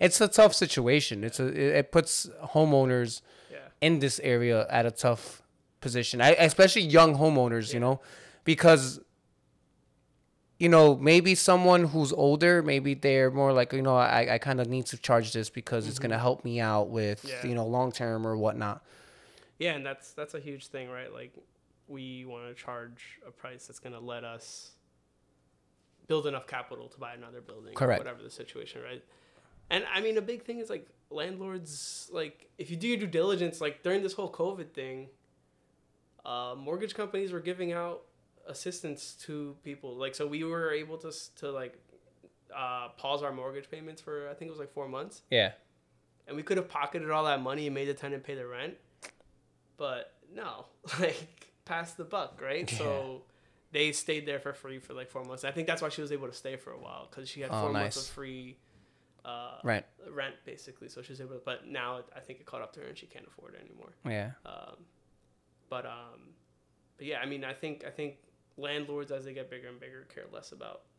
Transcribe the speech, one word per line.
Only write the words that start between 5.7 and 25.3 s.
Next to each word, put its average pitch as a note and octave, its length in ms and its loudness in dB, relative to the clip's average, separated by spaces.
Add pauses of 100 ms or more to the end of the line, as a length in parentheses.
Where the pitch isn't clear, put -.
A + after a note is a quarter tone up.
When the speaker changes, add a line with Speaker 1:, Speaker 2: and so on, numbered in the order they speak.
Speaker 1:
position, A#2+ 400 -2
I, C3+ 120 10
especially F#3 500 8
young D#3+ 340 8
homeowners, B2 560 4
you - 80 -2
Speaker 2:
Yeah. A#2+ 60 2
Speaker 1:
know, C3+ 140 2 (440)
because, D3+ 560 8 (1600)
you E3+ 100 6
know, D#3 280 12
maybe E3+ 380 8
someone F3+ 500 8
who's D3+ 280 2
older, D3+ 500 6
maybe C#3 320 2
they're C3+ 360 4
more C#3 220 4
like, B2 200 4
you C3+ 100 0
know, C3 140 4
I, A#2+ 380 4
I A#2 40 2
kinda B2+ 260 -2
need B2 220 -4
to - 120 -8
charge A#2 340 2
this A2+ 180 -4
because A#2 360 -4
it's G#2+ 120 -6
gonna A2+ 160 -2
Speaker 2:
Mm-hmm. A#2 80 -2
Speaker 1:
help B2 220 0
me A#2+ 160 -4
out G#2+ 280 0
with, G#2 360 -4
Speaker 2:
Yeah. B2+ 220 -8
Speaker 1:
you B2 80 -2
know, A2+ 120 -2
long B2 260 0
term A2+ 340 -4
or A2 100 -2
whatnot. G#2+ 480 -2 (760)
Speaker 2:
Yeah, E3+ 160 -2
and C#3 100 -10
that's, C3+ 280 -12
that's D3+ 220 -12
a D3+ 60 -10
huge C#3 280 -14
thing, B2+ 220 -12
right? B2+ 220 -14
Like, B2 220 -18 (540)
we C3 360 -14
wanna A#2+ 300 -16
charge A#2+ 720 -16
a F3 40 -20
price B2+ 360 -18
that's A#2 120 -20
gonna B2 220 -16
let A#2+ 240 -12
us - 480 -16 (1300)